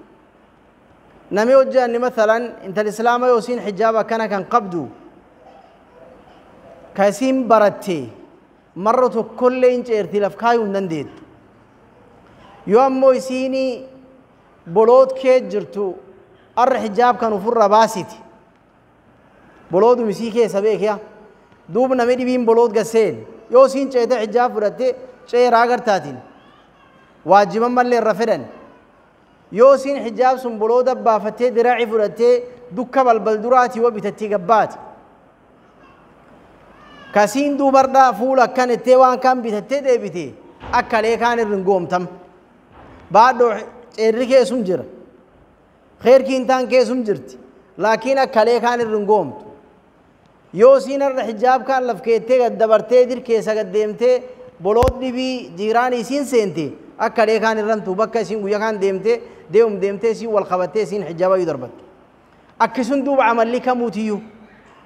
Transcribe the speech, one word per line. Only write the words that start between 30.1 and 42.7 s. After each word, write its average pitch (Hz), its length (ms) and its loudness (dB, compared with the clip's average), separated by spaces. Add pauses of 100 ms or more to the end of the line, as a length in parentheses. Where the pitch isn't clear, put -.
sun 233 200 -8
bolooda 247 360 0
baafattee 214 600 0
diraaci 233 320 2
fudhattee, 226 560 0 (340)
dukka 254 280 0
balbal 220 380 0
duraatii 247 380 2
wa 240 100 2
bitatti 208 380 -6
gabbaati. 196 500 0 (2250)
Kasiin 269 460 0
duubardhaa 262 540 4
fuula 254 300 0
akkan 254 280 0
ettee 240 260 2
waan 254 240 4
kan 254 220 0
bitattee 233 420 -6
deebite, 180 500 -4 (380)
akka 240 300 0
leekaan 233 360 0
irra 208 180 -2
hin 185 80 -6
goomtam. 180 420 -2 (1080)